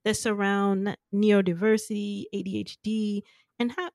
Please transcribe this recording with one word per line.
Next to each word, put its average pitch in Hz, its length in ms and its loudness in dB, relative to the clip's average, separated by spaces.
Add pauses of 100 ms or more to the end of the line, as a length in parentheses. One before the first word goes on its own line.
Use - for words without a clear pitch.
that 214 120 2
surround 202 800 0 (160)
neurodiversity, 202 1200 2
A 196 100 -4
D 190 160 -4
H - 240 -10
D, 214 400 -2 (360)
and 240 140 -2
how, 359 220 -6